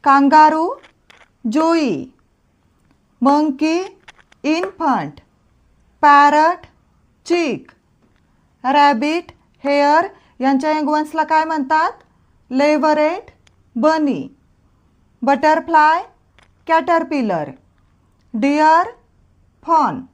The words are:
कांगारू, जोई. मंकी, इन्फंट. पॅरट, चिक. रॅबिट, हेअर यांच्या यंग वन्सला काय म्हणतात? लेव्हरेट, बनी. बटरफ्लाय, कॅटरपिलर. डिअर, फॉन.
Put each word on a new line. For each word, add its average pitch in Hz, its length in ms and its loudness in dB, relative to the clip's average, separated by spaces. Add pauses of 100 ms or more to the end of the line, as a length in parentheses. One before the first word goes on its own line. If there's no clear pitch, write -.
कांगारू, 311 680 4 (760)
जोई. 302 540 0 (1160)
मंकी, 302 800 -2 (440)
इन्फंट. 302 680 -4 (880)
पॅरट, 294 640 4 (600)
चिक. 330 460 -4 (920)
रॅबिट, 285 680 0 (320)
हेअर 285 440 0 (320)
यांच्या 269 320 0
यंग 302 160 -2
वन्सला 302 360 -4
काय 311 200 0
म्हणतात? 311 480 -2 (600)
लेव्हरेट, 302 800 0 (440)
बनी. 277 520 -2 (920)
बटरफ्लाय, 311 800 0 (680)
कॅटरपिलर. 294 840 -2 (840)
डिअर, 302 500 2 (840)
फॉन. 294 360 0 (120)